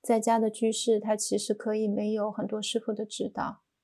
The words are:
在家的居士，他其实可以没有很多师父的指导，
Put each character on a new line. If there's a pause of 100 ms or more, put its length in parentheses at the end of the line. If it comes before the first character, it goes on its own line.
在
家
的
居
士，
他
其
实
可
以
没
有
很
多
师
父
的
指
导， (220)